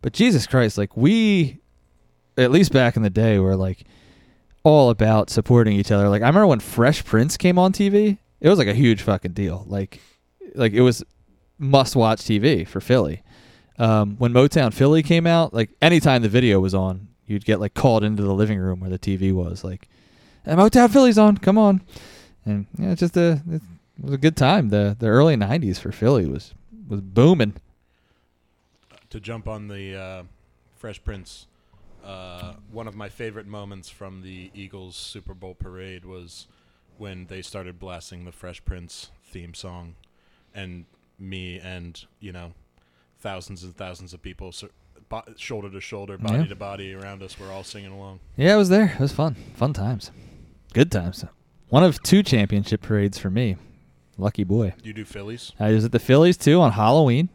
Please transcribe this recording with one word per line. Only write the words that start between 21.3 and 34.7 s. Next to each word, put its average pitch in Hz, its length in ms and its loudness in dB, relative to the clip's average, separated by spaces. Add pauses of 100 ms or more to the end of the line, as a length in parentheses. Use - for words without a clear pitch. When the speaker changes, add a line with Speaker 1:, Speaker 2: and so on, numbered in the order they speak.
Speaker 1:
come 202 200 2
on." 202 240 4 (640)
And, 104 220 -4 (120)
yeah, 185 140 -4
it's 170 80 -4
just 175 160 -2
a, 170 340 2
it 160 100 -6 (400)
was 135 140 -8
a 135 40 -4
good 156 180 2
time. 135 320 2
The, 101 300 0
the 117 100 -2
early 143 280 4
nineties 104 440 -2
for - 100 -10
Philly 110 360 0
was, - 280 -10 (340)
was 101 120 -8
booming. 110 540 4 (1600)
Speaker 2:
To 113 100 -16
jump 110 280 -14
on 104 200 -12
the, 98 280 -14
uh, 95 260 -16 (540)
Fresh 107 280 -18
Prince, - 420 -14 (580)
uh, 92 500 -18 (160)
one 113 180 -16
of 101 60 -20
my 101 140 -16
favorite 107 380 -16
moments 101 420 -18
from 95 340 -20
the 92 320 -20
Eagles 95 420 -20